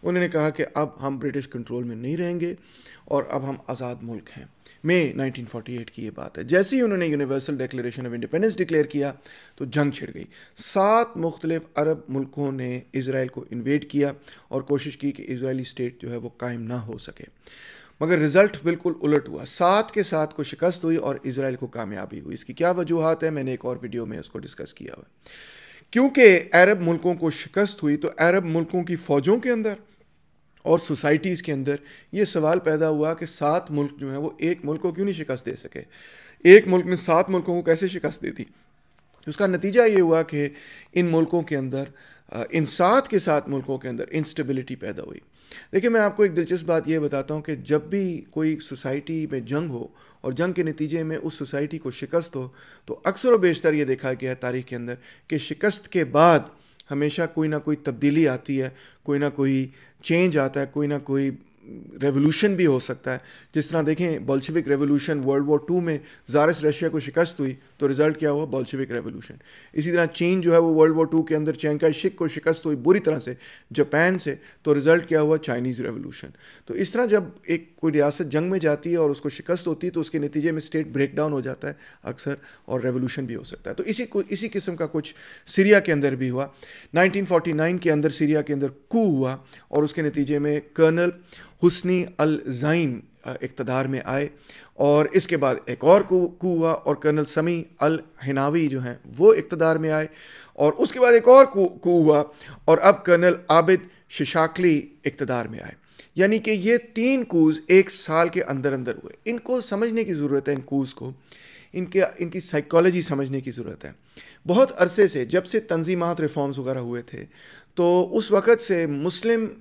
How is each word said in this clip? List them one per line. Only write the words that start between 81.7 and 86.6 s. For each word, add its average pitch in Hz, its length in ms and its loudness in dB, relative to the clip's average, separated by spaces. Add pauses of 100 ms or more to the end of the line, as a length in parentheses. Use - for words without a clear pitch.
अक्सर 139 340 -8 (300)
और 123 140 -4
रेवोल्यूशन 127 440 -4
भी 117 80 -10
हो 120 100 -10
सकता - 260 -14
है। 98 60 -8
तो - 80 -6
इसी 226 220 -4
को, 202 160 -4
इसी 202 280 -6
किस्म 190 260 -6
का 165 100 -4
कुछ 151 300 -8 (320)
सीरिया 202 320 6
के 190 120 -2
अंदर 143 240 2
भी 131 120 -4
हुआ। 131 260 -4 (420)